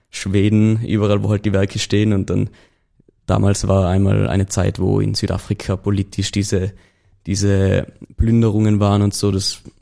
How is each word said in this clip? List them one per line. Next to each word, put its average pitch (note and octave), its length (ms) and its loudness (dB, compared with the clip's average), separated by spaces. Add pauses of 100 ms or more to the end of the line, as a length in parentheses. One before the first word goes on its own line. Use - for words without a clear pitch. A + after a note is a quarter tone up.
Schweden, G#2+ 760 2
überall, G#2 380 0
wo G#2 80 -2
halt G#2 160 0
die G#2 80 -2
Werke G2 240 0
stehen. G#2+ 340 0
Und G2 200 -2
dann G2+ 180 -2 (760)
damals G2+ 440 0
war F#2+ 180 2
einmal G2 400 2
eine G2 200 0
Zeit, G2 320 -2
wo G2+ 200 0
in G#2 160 -2
Südafrika G2 600 -4
politisch G2 560 -4
diese, G2 400 -2 (520)
diese G2 640 0 (300)
Plünderungen A2 640 2
waren G2+ 200 2
und G2+ 120 2
so, G2+ 180 -2
das, F#2+ 300 -4 (200)